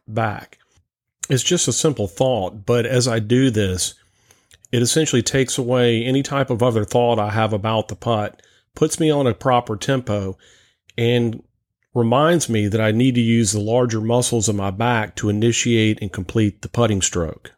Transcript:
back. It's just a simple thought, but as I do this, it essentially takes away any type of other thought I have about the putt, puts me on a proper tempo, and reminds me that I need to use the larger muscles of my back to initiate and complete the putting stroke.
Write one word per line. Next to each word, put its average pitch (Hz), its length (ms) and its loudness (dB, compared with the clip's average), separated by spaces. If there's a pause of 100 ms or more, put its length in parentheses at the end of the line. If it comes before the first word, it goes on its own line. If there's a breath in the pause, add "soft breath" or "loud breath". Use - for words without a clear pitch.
back. 110 500 -6 (720)
It's 131 140 0
just - 240 0
a 127 60 0
simple 117 340 -2
thought, 107 580 -2
but 120 200 2
as 123 220 0
I 113 120 0
do 123 300 2
this, 98 440 -2 (760 soft breath)
it 120 100 0
essentially 131 400 2
takes 131 360 -2
away 120 460 0
any 131 200 0
type 139 260 -4
of 113 120 -2
other 113 220 2
thought 120 360 0
I 104 120 -2
have 110 220 0
about 110 360 -2
the 98 60 -10
putt, 107 460 -4 (340 soft breath)
puts - 240 -2
me 160 120 2
on 143 160 2
a 113 60 2
proper 120 420 0
tempo, 104 640 -4 (600 soft breath)
and 120 460 0 (500)
reminds 139 540 2
me 107 220 0
that 107 100 0
I 110 120 2
need 123 240 2
to 120 60 4
use 117 300 2
the 107 80 -2
larger 113 400 0
muscles 117 480 0
of 107 80 0
my 98 160 -2
back 110 460 -2
to 110 100 -4
initiate 110 760 0
and 98 100 -8
complete 104 500 -2
the 104 80 -10
putting 107 320 0
stroke. - 560 -4